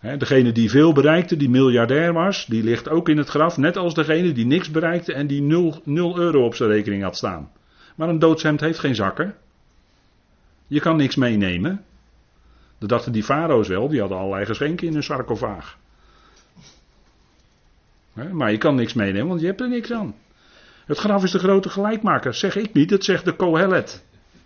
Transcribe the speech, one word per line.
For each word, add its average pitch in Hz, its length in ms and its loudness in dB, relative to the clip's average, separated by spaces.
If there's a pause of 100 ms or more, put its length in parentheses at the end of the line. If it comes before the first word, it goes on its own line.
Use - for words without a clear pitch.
Hè, 127 160 -8
degene 131 360 4
die 113 180 2
veel 151 220 6
bereikte, 160 440 4
die 143 120 0
miljardair 131 640 4
was, 180 340 -2
die 113 160 -2
ligt 117 260 -2
ook 165 200 0
in 151 80 4
het 147 120 -2
graf. 160 280 0
Net 156 200 2
als 175 180 -2
degene 160 380 0
die 117 140 -2
niks 156 240 0
bereikte 165 420 -2
en 143 140 -4
die 143 160 -2
nul, 160 420 0
nul 170 340 -2
euro 156 260 4
op 113 100 0
zijn 117 160 0
rekening 101 320 0
had 92 140 -6
staan. 87 340 -8 (440)
Maar 160 140 -4
een 165 100 0
doodshemd 160 420 2
heeft 160 180 -2
geen 135 160 0
zakken. 107 400 -4 (1300)
Je 143 140 -2
kan 165 160 0
niks 135 200 2
meenemen. 113 680 0 (960)
Dat 104 100 -8
dachten 120 240 -2
die 107 120 -2
farao's 143 440 0
wel, 98 200 -2
die 151 120 -2
hadden 95 180 -4
allerlei 98 280 -4
geschenken 147 400 -4
in 160 60 -4
hun 151 100 -2
sarcofaag. 113 760 -6 (2500)
Hè, 147 160 -10
maar 135 180 -2
je 110 80 0
kan 143 160 2
niks 120 180 0
meenemen, 101 360 -2
want 180 120 -2
je 165 60 -2
hebt 190 140 -4
er 254 80 -4
niks 240 240 -6
aan. 214 220 -6 (720)
Het 147 120 -4
graf 202 240 0
is 185 80 0
de 185 80 0
grote 190 300 2
gelijkmaker, 196 680 -2
zeg - 220 -4
ik - 160 -4
niet, 151 160 4
dat 196 160 2
zegt 180 200 0
de 180 120 -2
Kohelet. 175 680 0 (420)